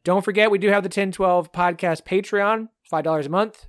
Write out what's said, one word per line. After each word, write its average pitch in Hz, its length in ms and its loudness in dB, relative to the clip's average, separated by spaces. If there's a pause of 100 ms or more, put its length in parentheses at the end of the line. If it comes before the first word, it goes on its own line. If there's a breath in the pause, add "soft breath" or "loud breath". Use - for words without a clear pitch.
don't 190 200 0
forget, 214 280 2
we 202 60 2
do 202 100 2
have 202 160 2
the 196 40 -4
ten 196 220 -2
twelve 180 420 0
Podcast 175 500 -2
Patreon, 208 680 -2 (200)
five 156 160 -4
dollars 156 220 -2
a 143 40 -8
month. 208 380 -4